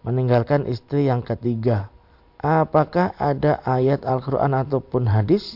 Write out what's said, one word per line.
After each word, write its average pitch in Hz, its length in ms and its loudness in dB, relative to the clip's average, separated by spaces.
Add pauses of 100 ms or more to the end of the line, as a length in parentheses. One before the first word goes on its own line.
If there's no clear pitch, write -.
Meninggalkan 123 640 0
istri 139 460 -2
yang 123 100 0
ketiga. 113 720 -2 (480)
Apakah 156 760 0
ada 143 480 0
ayat 131 400 0
Al-Quran 131 500 0
ataupun 135 480 -2
hadis 110 500 0